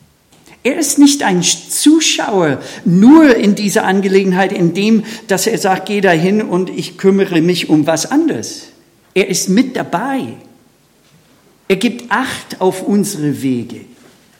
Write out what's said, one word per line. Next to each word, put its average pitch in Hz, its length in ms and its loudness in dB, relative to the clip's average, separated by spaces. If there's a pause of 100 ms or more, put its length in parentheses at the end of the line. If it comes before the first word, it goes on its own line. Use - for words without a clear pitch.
(640)
Er 277 140 -2
ist - 220 -2
nicht 285 240 4
ein 180 200 0
Zuschauer 233 1160 0 (260)
nur 247 500 6
in 208 200 2
dieser 208 280 -2
Angelegenheit, 190 720 0
in 170 200 0
dem, 208 300 2 (240)
dass 185 200 -2
er 220 100 -2
sagt, 190 300 -2
„Geh 208 120 -2
dahin 190 420 2
und 180 280 -4
ich - 280 -10
kümmere 190 440 2
mich 175 280 0
um 151 180 2
was 156 220 -2
anderes.“ 254 580 -4 (460)
Er 196 140 0
ist - 220 -4
mit 240 260 0
dabei. 208 520 -6 (1400)
Er 190 80 0
gibt 233 340 -4
Acht - 520 -6
auf 185 220 -2
unsere 151 580 -2
Wege. 120 400 -6 (580)